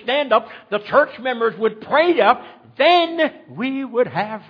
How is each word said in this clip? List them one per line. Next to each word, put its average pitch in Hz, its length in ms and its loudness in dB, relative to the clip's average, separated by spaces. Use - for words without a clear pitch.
stand 269 300 -2
up, - 160 2
the 208 100 -2
church 277 400 2
members 226 360 -2
would 220 240 -4
pray 320 400 2
up, 220 220 4
then 330 560 2
we 262 340 -6
would 233 240 -2
have 202 420 -6